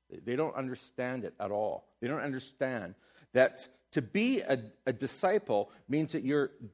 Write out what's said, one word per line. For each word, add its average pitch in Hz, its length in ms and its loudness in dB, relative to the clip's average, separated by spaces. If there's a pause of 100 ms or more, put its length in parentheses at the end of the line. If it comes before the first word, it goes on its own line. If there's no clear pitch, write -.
(100)
They, - 80 -14
they 117 180 -4
don't 156 180 0
understand 127 720 -6
it 90 160 -8
at 98 100 -4
all. 104 380 -2 (140)
They 117 40 -2
don't 143 140 -2
understand 127 760 -4 (360)
that 127 340 6 (260)
to 151 100 2
be 220 380 2
a, 127 220 0 (220)
a 131 80 0
disciple 135 800 0 (180)
means 151 240 0
that 160 100 -2
you're 139 280 2 (240)